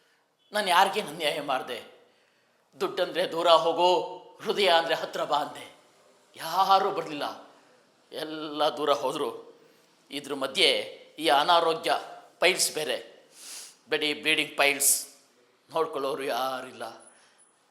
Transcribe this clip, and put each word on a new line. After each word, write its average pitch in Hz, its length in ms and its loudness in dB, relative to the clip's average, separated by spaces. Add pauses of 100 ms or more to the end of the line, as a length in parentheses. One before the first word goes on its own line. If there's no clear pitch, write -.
(520)
ನಾನು 208 160 -2
ಯಾರಿಗೇನು 190 420 2
ಅನ್ಯಾಯ 147 320 -2
ಮಾಡ್ದೆ? 131 420 -4 (960)
"ದುಡ್ಡಂದ್ರೆ 175 520 -2
ದೂರ 170 180 2
ಹೋಗು, 165 680 4 (260)
ಹೃದಯ 196 240 0
ಅಂದ್ರೆ 165 280 4
ಹತ್ರ 170 280 -6
ಬಾ" 147 140 -2
ಅಂದೆ. - 380 -8 (600)
ಯಾರೂ 190 560 2
ಬರ್ಲಿಲ್ಲ, 147 600 -8 (580)
ಎಲ್ಲ 151 520 -6
ದೂರ 143 300 2
ಹೋದ್ರು. 147 640 -6 (520)
ಇದ್ರ 143 220 -8
ಮಧ್ಯೆ 139 680 0 (180)
ಈ 156 80 -2
ಅನಾರೋಗ್ಯ, 160 720 4 (400)
ಪೈಲ್ಸ್ 175 320 2
ಬೇರೆ, 131 580 -8 (600)
ಬರೀ 151 240 -2
ಬ್ಲೀಡಿಂಗ್ 151 440 -2
ಪೈಲ್ಸ್, 143 500 2 (640)
ನೋಡ್ಕೊಳ್ಳೋರು 139 500 -4
ಯಾರಿಲ್ಲ. 127 600 -6 (880)